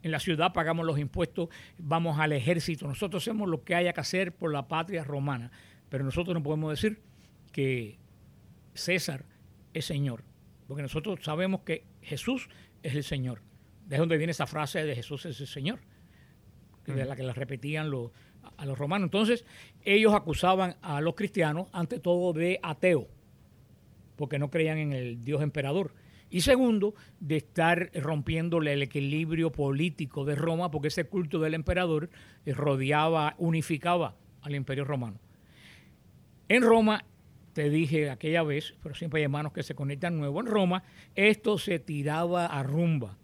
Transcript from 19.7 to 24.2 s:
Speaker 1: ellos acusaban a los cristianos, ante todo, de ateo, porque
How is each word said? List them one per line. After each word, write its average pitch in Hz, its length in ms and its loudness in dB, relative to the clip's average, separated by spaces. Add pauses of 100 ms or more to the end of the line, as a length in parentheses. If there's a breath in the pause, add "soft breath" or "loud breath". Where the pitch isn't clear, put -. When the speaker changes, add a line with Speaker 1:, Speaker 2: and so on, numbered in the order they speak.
Speaker 1:
ellos 214 320 6
acusaban 180 680 2
a 147 200 -2
los 160 160 0
cristianos, 175 560 0
ante 170 260 -2
todo, 175 340 2
de 175 300 0
ateo, 160 460 2 (1040)
porque 143 240 -4